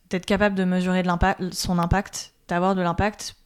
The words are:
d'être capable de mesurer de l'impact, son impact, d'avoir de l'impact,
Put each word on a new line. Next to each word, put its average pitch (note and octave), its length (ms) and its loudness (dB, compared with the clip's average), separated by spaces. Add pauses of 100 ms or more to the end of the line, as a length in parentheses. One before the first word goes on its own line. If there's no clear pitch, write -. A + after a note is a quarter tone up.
d'être F3+ 160 -4
capable G3+ 300 2
de F#3 100 0
mesurer F#3 380 0
de F3+ 40 0
l'impact, F3+ 460 0
son F3 260 -2
impact, - 540 -2 (160)
d'avoir F#3 260 2
de F#3 60 -2
l'impact, F#3+ 540 -2 (100)